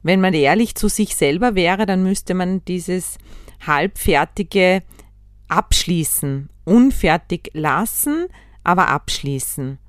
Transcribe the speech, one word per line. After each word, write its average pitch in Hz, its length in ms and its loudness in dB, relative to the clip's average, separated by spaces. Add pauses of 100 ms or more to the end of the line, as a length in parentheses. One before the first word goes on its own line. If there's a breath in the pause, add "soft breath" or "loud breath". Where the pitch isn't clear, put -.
Wenn 190 180 2
man 185 120 2
ehrlich 160 420 2
zu 214 120 -2
sich - 280 -2
selber 180 400 0
wäre, 190 300 2
dann 185 180 0
müsste 185 300 -2
man 185 320 -2
dieses 180 520 -6 (480 soft breath)
Halbfertige 180 1160 0 (640 soft breath)
abschließen, 151 1000 -2 (160)
unfertig 175 880 2
lassen, 220 760 -2 (360 soft breath)
aber 180 260 2
abschließen 135 1000 -6